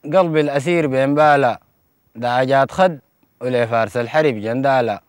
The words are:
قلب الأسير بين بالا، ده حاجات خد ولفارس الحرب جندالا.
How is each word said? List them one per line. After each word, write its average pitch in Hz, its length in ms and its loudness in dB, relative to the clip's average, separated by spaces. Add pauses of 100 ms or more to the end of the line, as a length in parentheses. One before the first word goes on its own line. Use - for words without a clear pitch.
(140)
قلب 175 240 2
الأسير 147 500 0
بين 135 280 0
بالا، 143 440 2 (560)
ده 120 200 -4
حاجات 131 360 2
خد 185 280 0 (420)
ولفارس 117 560 -2
الحرب 135 380 0
جندالا. 120 720 -2